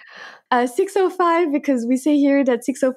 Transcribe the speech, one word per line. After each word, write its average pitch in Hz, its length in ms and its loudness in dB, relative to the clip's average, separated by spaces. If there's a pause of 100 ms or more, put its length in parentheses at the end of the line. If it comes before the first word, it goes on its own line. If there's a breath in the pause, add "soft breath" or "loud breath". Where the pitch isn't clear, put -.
(500 loud breath)
Uh, 247 160 2
six 381 300 -2
oh 370 140 2
five, 339 420 0
because 277 360 -2
we 254 100 2
say 294 200 0
here 277 260 2
that 240 200 0
six - 180 -6
oh 262 160 0